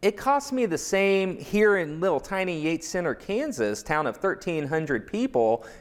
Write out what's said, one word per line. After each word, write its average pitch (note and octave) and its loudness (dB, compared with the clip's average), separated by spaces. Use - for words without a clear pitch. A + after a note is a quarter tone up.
it G#3 2
costs C#4 0
me B3+ 2
the D#3+ 0
same F#3+ 2
here G#3 4
in D#3+ -2
little F3 2
tiny F#3 -4
Yates D#3 -2
Center, F3 -2
Kansas, F#3+ -2
town D#3 0
of A2+ -4
thirteen F3 -2
hundred D3 -2
people, B2 0